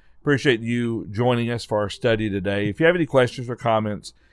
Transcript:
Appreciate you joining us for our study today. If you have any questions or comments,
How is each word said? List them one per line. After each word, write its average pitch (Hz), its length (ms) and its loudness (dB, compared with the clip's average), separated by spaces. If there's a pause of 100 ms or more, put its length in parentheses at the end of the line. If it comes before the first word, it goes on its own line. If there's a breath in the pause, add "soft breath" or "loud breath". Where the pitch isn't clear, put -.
(200)
Appreciate 139 380 2
you 117 540 -2
joining 120 360 0
us 120 160 -6
for 107 140 -2
our 101 120 -2
study 110 380 0
today. 101 400 -2
If 101 120 -6
you 160 60 4
have 180 100 4
any 165 100 0
questions 123 420 0
or 123 60 -6
comments, 107 600 -2 (180)